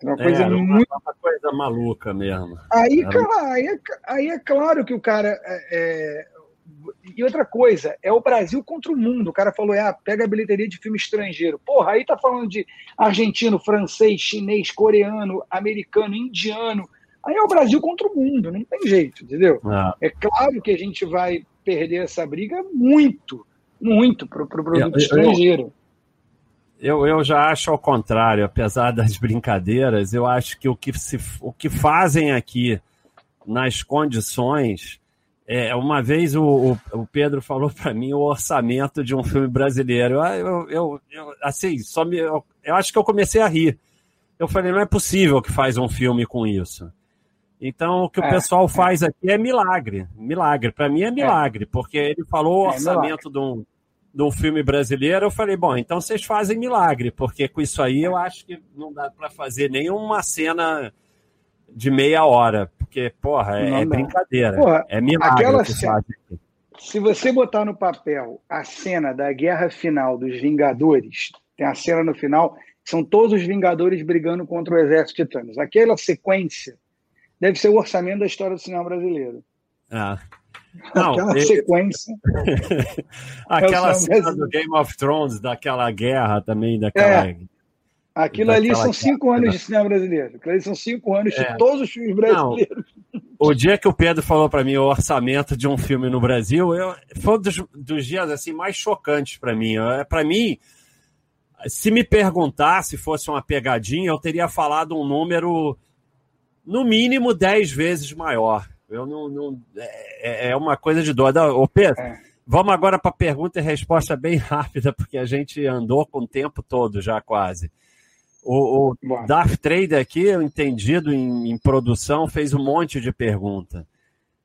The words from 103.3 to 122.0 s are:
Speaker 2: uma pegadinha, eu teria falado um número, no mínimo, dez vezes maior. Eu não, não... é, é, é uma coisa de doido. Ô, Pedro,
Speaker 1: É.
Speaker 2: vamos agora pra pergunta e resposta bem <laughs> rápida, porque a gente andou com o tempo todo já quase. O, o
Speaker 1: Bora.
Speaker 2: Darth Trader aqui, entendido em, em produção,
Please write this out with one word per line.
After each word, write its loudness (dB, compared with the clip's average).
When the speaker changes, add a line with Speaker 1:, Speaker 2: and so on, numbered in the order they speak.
Speaker 2:
uma -6
pegadinha, -2
eu -2
teria -4
falado -2
um -4
número, -2
no -2
mínimo, 2
dez 2
vezes -2
maior. -2
Eu -10
não, -10
não... -10
é, -10
é, -2
é 0
uma 0
coisa 0
de -2
doido. 4
Ô, 4
Pedro, 4
Speaker 1:
É. -10
Speaker 2:
vamos 4
agora 4
pra -2
pergunta -2
e 0
resposta 0
bem -2
<laughs> -
rápida, -2
porque -8
a -4
gente -4
andou 0
com -8
o -6
tempo -6
todo -2
já -4
quase. -4
O, 2
o -12
Speaker 1:
Bora. -6
Speaker 2:
Darth 2
Trader 0
aqui, 0
entendido 0
em, -2
em -4
produção, 0